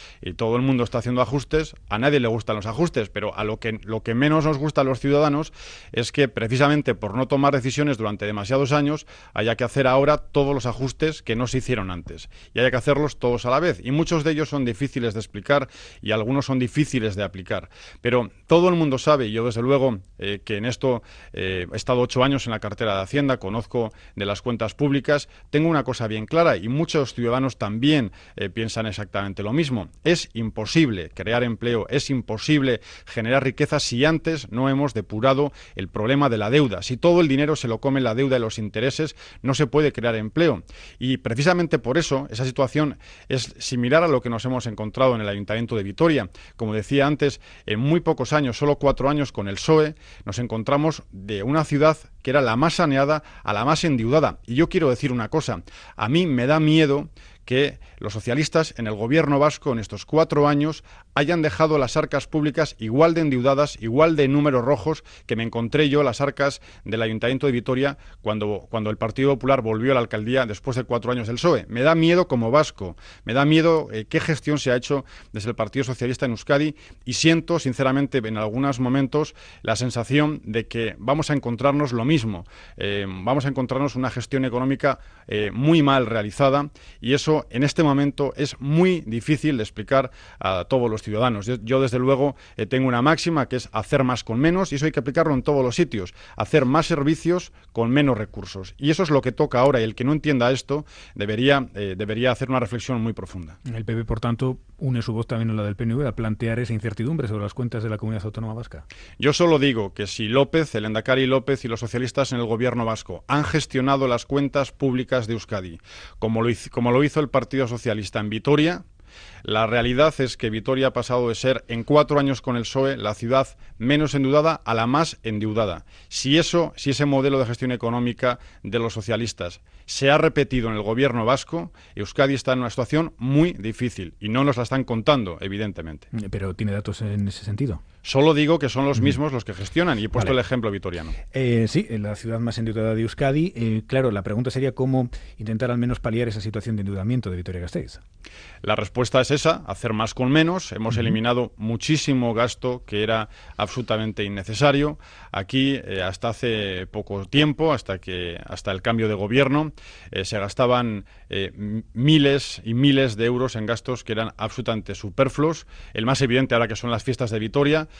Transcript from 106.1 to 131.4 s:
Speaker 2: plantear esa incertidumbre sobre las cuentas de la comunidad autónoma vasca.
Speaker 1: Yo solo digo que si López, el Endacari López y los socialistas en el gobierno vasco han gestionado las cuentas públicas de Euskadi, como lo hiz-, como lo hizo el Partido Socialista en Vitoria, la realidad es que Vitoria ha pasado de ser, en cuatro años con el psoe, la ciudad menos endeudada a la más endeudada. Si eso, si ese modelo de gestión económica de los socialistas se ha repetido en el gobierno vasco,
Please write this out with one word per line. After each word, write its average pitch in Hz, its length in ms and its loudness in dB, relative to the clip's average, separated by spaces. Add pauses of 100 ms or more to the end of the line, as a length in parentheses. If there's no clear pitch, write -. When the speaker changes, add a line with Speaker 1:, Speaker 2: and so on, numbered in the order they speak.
Speaker 2:
plantear 113 440 -2
esa 117 140 -2
incertidumbre 117 560 -4
sobre 104 140 -4
las 101 120 -6
cuentas 120 280 -4
de 113 80 -4
la 107 80 -4
comunidad 110 260 -6
autónoma 110 300 -8
vasca. 113 320 -14 (320)
Speaker 1:
Yo 143 140 2
solo 165 260 4
digo 113 360 0
que 101 120 -6
si 107 220 -6
López, 139 460 2
el 107 100 -2
Endacari 120 420 0
López 131 380 0
y 127 40 -6
los 113 120 -4
socialistas 123 520 -2
en 123 60 -2
el 117 80 -2
gobierno 117 380 0
vasco 104 440 -6
han 147 160 2
gestionado 135 640 0
las 120 180 0
cuentas 139 460 0
públicas 127 540 -2
de 113 80 -2
Euskadi, 92 440 -8 (400)
como 110 240 0
lo 117 80 2
hiz-, - 200 -6
como 120 220 0
lo 135 120 4
hizo 151 160 0
el 143 80 0
Partido 127 400 -2
Socialista 110 520 -4
en 104 100 -4
Vitoria, 151 540 2 (580)
la 107 240 0
realidad 123 540 2
es 127 160 -2
que 117 120 -4
Vitoria 131 400 0
ha - 40 -6
pasado 123 360 0
de 113 60 -2
ser, 131 340 0
en 117 160 -6
cuatro 147 340 4
años 139 220 0
con 123 160 -4
el 117 80 -2
psoe, 135 320 0
la 104 180 -4
ciudad 131 440 0 (180)
menos 143 380 2
endeudada 147 400 4
a 117 180 -6
la 113 140 0
más 151 360 0
endeudada. 107 640 -2 (240)
Si 139 300 0
eso, 170 380 0
si - 140 -4
ese 139 140 0
modelo 139 340 2
de 131 80 2
gestión 123 260 -4
económica 120 640 -2 (240)
de 107 160 -4
los 117 160 -2
socialistas 107 640 -6 (240)
se - 260 0
ha 147 60 6
repetido 139 520 2
en 110 80 -4
el 107 60 -2
gobierno 117 440 0
vasco, 160 460 -2 (220)